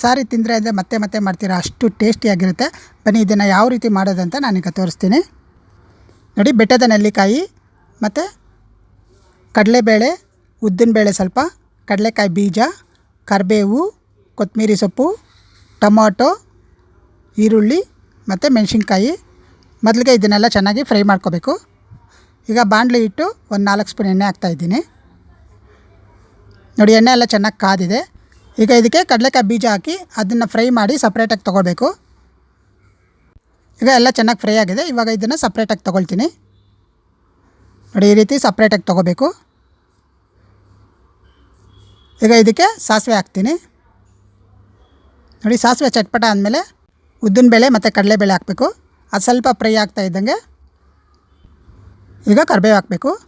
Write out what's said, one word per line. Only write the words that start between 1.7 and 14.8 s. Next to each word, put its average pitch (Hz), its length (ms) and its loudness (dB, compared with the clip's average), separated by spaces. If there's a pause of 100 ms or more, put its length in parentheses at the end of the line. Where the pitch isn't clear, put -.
ಟೇಸ್ಟಿಯಾಗಿರುತ್ತೆ. 208 680 0 (380)
ಬನ್ನಿ 220 200 2
ಇದನ್ನು 208 280 0
ಯಾವ 208 100 4 (100)
ರೀತಿ 226 240 -2
ಮಾಡೋದಂತ 185 360 -2 (100)
ನಾನೀಗ 185 340 -4
ತೋರಿಸ್ತೀನಿ. 190 420 0 (1160)
ನೋಡಿ, 202 220 2
ಬೆಟ್ಟದ 247 320 2
ನೆಲ್ಲಿಕಾಯಿ 208 500 0 (640)
ಮತ್ತು 247 200 -4 (1300)
ಕಡಲೆಬೇಳೆ, 220 540 2 (580)
ಉದ್ದಿನಬೇಳೆ 208 500 2
ಸ್ವಲ್ಪ, 185 180 -4 (520)
ಕಡಲೆಕಾಯಿ 208 480 -2
ಬೀಜ, 202 200 -2 (760)
ಕರಿಬೇವು, 202 500 0 (560)
ಕೊತ್ತಂಬರಿ 214 460 -2